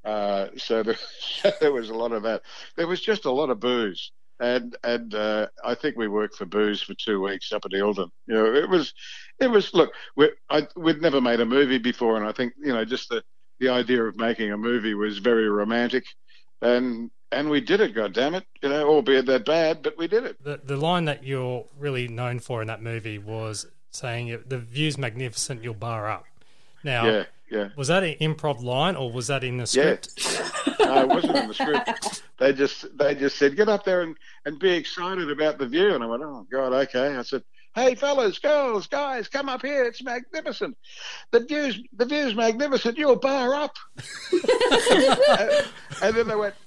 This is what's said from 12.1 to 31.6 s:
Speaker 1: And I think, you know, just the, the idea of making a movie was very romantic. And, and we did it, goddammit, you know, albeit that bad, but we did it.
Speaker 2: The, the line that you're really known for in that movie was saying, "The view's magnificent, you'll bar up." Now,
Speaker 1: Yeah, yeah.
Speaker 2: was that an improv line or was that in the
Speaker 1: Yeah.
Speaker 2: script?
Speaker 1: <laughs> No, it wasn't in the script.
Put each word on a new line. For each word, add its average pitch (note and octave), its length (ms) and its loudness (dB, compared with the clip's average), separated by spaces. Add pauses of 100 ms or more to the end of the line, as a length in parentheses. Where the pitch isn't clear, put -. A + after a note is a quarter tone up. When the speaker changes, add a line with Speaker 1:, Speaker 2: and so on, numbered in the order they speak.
Speaker 1:
And G#2+ 100 -2
I G#2+ 60 -4
think, A#2+ 240 -4
you C#3+ 160 -2
know, A2+ 120 0
just A#2 260 -4
the, A2+ 120 -2 (360)
the B2+ 100 2
idea B2 360 2
of G2+ 120 -4
making A2 360 -2
a G#2 40 -4
movie A2 380 -2
was G#2 240 -2
very A2 320 4
romantic. A#2 540 0 (580)
And, A#2+ 480 0 (220)
and D3 160 -2
we D3 120 2
did F3 200 2
it, D#3 140 0
goddammit, C3 480 -2 (180)
you C#3 100 -2
know, D3 180 2
albeit C3+ 380 6
that B2+ 180 4
bad, D#3+ 380 2
but D3+ 140 -4
we E3 120 -4
did A3+ 160 2
it. G#3+ 180 -12
Speaker 2:
The, C#3+ 220 -10
the C#3 120 -6
line E3+ 280 0
that D3 180 -2
you're B2+ 420 -6 (140)
really C3 300 -4
known A#2+ 320 -6
for A#2 200 -6
in G#2+ 60 -4
that A2 160 -8
movie A2+ 360 -8
was A2 480 -8 (260)
saying, A#2 440 -8 (120)
"The B2+ 100 -6
view's C#3 400 -4
magnificent, B2 640 -6
you'll A#2 120 -8
bar G#2+ 360 -6
up." G2+ 140 -6 (580)
Now, A#2+ 240 0
Speaker 1:
Yeah, G#2+ 180 2 (240)
yeah. G#2 280 -4
Speaker 2:
was C#3 100 -6
that F3+ 160 2
an D#3 180 -2
improv D3+ 440 -2
line C#3+ 320 0
or B2+ 160 -6
was A#2+ 160 -4
that C3+ 160 -2
in B2 140 -4
the A#2+ 40 -4 (100)
Speaker 1:
Yeah. C#3 240 4
Speaker 2:
script? - 500 -6 (200)
Speaker 1:
<laughs> - 140 -2
No, C4+ 220 6
it C4 60 4
wasn't D#4 280 2
in C4 100 0
the G#3+ 80 -10
script. A#3 680 -4 (180)